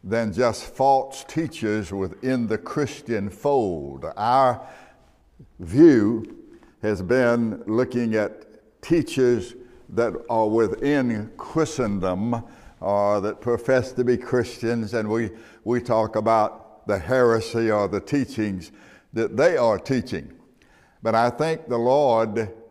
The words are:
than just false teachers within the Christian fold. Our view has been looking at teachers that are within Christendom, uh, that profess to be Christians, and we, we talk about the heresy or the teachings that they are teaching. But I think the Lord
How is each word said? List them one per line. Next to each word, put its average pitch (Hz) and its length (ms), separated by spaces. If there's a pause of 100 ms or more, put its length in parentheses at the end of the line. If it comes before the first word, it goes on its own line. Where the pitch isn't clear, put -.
than 110 300
just 113 320
false - 600
teachers 107 680
within 113 540
the 107 100
Christian 113 720
fold. 85 760 (100)
Our 123 500 (920)
view 113 800 (420)
has 104 220
been 120 640
looking 120 480
at - 680
teachers 127 720 (360)
that 104 240 (160)
are 113 180
within 113 880
Christendom, 110 1040 (380)
uh, 101 400
that 101 220
profess 120 500
to 123 100
be 120 140
Christians, 117 760
and 110 120
we, 110 220 (360)
we 120 180
talk 110 340
about 110 680
the 101 120
heresy 113 720
or 104 160
the 95 140
teachings 107 720 (400)
that 107 240
they 156 220
are 113 200
teaching. 104 540 (680)
But 113 120
I 117 140
think 151 400
the 120 100
Lord 117 600 (320)